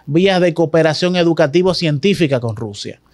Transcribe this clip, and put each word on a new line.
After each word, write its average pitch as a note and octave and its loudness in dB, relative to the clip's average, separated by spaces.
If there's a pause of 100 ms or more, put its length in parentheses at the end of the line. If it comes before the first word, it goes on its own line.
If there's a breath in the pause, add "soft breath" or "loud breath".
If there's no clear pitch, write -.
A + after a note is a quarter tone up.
vías F3+ 2
de F3 2
cooperación D#3+ 0
educativo-científica E3 0
con A2+ -4
Rusia, G#2 -12 (140)